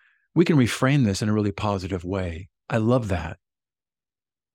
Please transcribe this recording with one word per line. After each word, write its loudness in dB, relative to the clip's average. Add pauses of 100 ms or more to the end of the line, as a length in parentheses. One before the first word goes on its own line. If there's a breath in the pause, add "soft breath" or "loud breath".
(340)
we 4
can 4
reframe 2
this 0
in 0
a 2
really 0
positive -4
way. -6 (180)
I -2
love 2
that. -6 (1160)